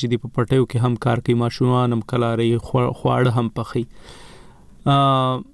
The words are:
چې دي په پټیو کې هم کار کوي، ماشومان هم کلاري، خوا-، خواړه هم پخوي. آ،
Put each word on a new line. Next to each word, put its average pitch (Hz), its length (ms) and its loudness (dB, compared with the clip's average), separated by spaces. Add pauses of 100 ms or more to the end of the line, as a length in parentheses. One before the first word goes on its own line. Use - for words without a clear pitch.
چې 127 40 -2
دي 120 120 0
په 117 100 -10
پټیو 127 380 0
کې - 120 -4
هم 123 180 0
کار 117 220 -2
کوي، 120 160 0
ماشومان 123 600 0
هم 117 80 -2
کلاري، 117 560 0
خوا-، 127 360 -2
خواړه 127 340 2
هم 117 220 0
پخوي. 117 360 -6 (1000)
آ، 135 520 2 (160)